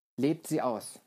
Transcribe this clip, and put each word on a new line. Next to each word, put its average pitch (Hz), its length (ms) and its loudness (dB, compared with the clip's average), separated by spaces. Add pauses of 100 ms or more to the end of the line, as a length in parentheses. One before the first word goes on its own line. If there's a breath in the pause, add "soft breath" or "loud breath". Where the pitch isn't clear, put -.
(180)
Lebt 156 280 2
sie 156 160 0
aus, 113 460 -4